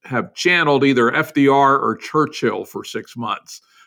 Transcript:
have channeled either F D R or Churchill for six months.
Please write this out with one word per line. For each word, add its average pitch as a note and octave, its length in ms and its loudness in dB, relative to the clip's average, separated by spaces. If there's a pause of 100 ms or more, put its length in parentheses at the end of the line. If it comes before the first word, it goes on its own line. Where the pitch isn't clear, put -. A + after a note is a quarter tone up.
have B2 300 -6
channeled D#3 500 0
either B2+ 300 2
F D#3 200 -4
D C#3 140 4
R C#3 320 4
or A2+ 160 -2
Churchill B2 680 -2
for - 180 -12
six - 320 -14
months. A2 460 -10 (240)